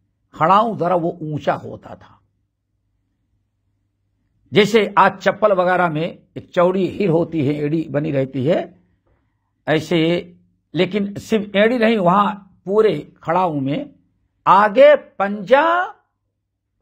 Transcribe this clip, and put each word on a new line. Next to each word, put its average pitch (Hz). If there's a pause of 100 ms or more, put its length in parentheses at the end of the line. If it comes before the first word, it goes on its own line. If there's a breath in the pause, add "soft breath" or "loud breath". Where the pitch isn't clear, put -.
(340)
खड़ाऊ 196
जरा 175
वो 170
ऊंचा 151
होता -
था। - (2250)
जैसे 202 (120)
आज 190
चप्पल 202
वगैरह 180
में 156 (300)
एक -
चौड़ी 180
हील 202
होती 160
है, 147
एड़ी 151
बनी 147
रहती 135
है, 180 (1080)
ऐसे, 156 (760)
लेकिन 196
सिर्फ 208
एड़ी 226
नहीं, 226
वहां 190 (320)
पूरे 196 (260)
खड़ाऊ 165
में 147 (520)
आगे 214
पंजा 208 (1160)